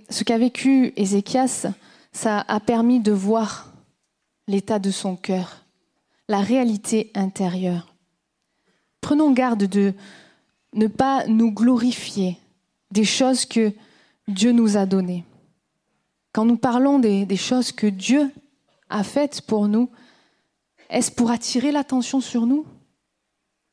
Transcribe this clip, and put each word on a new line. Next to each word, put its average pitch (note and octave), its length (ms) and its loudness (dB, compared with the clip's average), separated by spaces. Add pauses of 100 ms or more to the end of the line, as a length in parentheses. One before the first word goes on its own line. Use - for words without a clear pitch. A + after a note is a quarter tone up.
ce - 140 -6
qu'a A3+ 160 0
vécu B3+ 560 2
Ézéchias, G#3 720 0 (460)
ça G#3 340 -2
a G#3+ 140 -2
permis A#3+ 400 2
de G#3+ 100 2
voir G#3 640 -2 (760)
l'état G3+ 320 -2
de G3 140 -2
son F#3 240 -6
cœur, F#3 480 -6 (640)
la G3+ 120 0
réalité A3 760 0
intérieure. F#3 760 -4 (1080)
Prenons D4 320 2
garde A#3+ 320 0
de G3 300 0 (800)
ne G#3+ 120 2
pas C4+ 400 0
nous A3+ 240 2
glorifier A3 880 0 (540)
des G#3+ 120 2
choses B3+ 420 0
que A3 260 0 (560)
Dieu G#3 240 2
nous A3 240 4
a G3 100 2
données. F3+ 380 -2 (1080)
Quand A3 120 0
nous A#3 120 4
parlons C4 440 2
des, G3+ 260 2
des F#3+ 100 -2
choses B3+ 360 -2
que G#3+ 160 -2
Dieu B3 420 0 (600)
a G#3 120 -2
faites C#4+ 380 -4
pour G#3 260 0
nous, A3+ 240 0 (1000)
est-ce - 220 -2
pour A#3+ 220 0
attirer B3+ 400 -2
l'attention C4+ 480 -2
sur A#3 260 -2
nous ? D4 180 0 (1080)